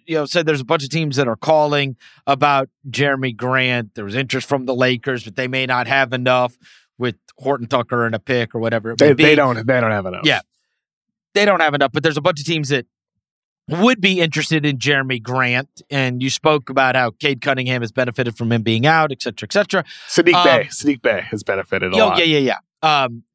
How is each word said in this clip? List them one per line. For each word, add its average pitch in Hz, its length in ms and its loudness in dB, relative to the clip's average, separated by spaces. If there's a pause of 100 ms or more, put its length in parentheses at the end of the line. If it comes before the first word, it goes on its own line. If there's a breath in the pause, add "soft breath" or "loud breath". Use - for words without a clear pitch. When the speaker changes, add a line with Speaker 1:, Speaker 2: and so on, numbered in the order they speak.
Speaker 1:
you 160 100 -6
know, 147 120 0
said 165 200 -2
there's 151 140 0
a 127 40 -6
bunch 147 200 0
of 131 60 -10
teams 151 260 -4
that 139 100 2
are 113 100 -2
calling 147 600 2 (320 soft breath)
about 139 400 2 (200)
Jeremy 131 440 0
Grant. 123 640 -2
There 110 80 -10
was 101 100 -8
interest 131 340 -4
from 131 180 -2
the 131 80 -2
Lakers, 127 500 -2
but 104 100 -14
they 127 140 -6
may 131 180 -4
not 123 220 -2
have 135 240 2
enough 127 440 0 (420 soft breath)
with 120 180 -4 (220)
Horton 131 280 -4
Tucker 120 400 -2
and 113 80 -4
a 107 60 -4
pick 123 340 -2
or 117 60 -4
whatever 113 320 -2
it 117 60 -12
Speaker 2:
They, 143 100 6
Speaker 1:
may 143 60 6
be. 131 100 2
Speaker 2:
they 151 100 6
don't, 123 320 0
they 127 140 2
don't 113 100 2
have 101 160 -2
enough. 90 180 -8
Speaker 1:
Yeah. 127 180 0 (920)
They 202 100 4
don't 196 160 4
have 156 140 2
enough, 139 180 2
but 147 120 -2
there's 156 120 2
a 151 60 -6
bunch 170 160 0
of 143 80 -10
teams 156 220 -2
that 131 180 -2 (840)
would 208 320 2
be 185 200 2
interested 156 440 0
in 139 140 0
Jeremy 131 400 -2
Grant. 123 720 -4
And 127 320 -2
you 131 80 -2
spoke 151 400 0
about 131 240 2
how 127 160 2
Cade 135 300 -4
Cunningham 127 400 -2
has 113 100 -6
benefited 123 460 -4
from 117 160 -2
him 117 100 0
being 113 240 0
out, 156 240 2
et 131 120 -12
cetera, 110 260 -10
et - 40 -12
cetera. 202 320 0 (240 loud breath)
Speaker 2:
Saddiq 170 260 2
Speaker 1:
Um, 175 100 4
Speaker 2:
Bey. 120 260 2
Saddiq 143 320 -4
Bey 107 200 0
has 107 200 -10
benefited 95 500 -4
a - 40 0
Speaker 1:
yo, 220 120 4
Speaker 2:
lot. - 100 0
Speaker 1:
yeah, 170 60 2
yeah, 156 140 2 (440)
yeah. 151 220 2
Um, 117 200 -8 (100)